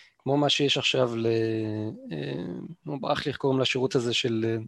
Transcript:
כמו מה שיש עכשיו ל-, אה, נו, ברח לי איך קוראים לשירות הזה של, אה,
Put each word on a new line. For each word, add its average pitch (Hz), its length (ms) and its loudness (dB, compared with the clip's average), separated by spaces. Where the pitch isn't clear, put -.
כמו 135 180 0
מה 143 140 4
שיש 143 280 4
עכשיו 127 380 2
ל-, 113 100 0
אה, 143 300 -6
נו, 147 140 -6
ברח - 260 -2
לי 143 40 0
איך 127 60 -4
קוראים 131 240 2
לשירות 127 340 0
הזה 120 200 0
של, 113 340 0
אה, 113 80 0